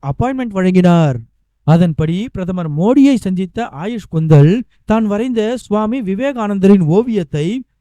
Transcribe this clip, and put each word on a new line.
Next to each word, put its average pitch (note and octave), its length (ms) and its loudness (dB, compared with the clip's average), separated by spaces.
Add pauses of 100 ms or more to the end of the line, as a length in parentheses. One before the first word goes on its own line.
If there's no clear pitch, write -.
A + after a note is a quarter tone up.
அப்பாயின்மெண்ட் A#3 540 -6
வழங்கினார். F3 640 2 (480)
அதன்படி E3 520 2 (100)
பிரதமர் F3+ 420 -6
மோடியை B3+ 460 2
சந்தித்த F#3+ 600 -6
ஆயுஷ் G3+ 340 -10
குந்தல் D#3 420 4 (320)
தான் A3 220 0
வரைந்த A3 360 -2 (140)
சுவாமி A3 460 -4
விவேகானந்தரின் G3+ 840 2
ஓவியத்தை F#3 580 -2 (340)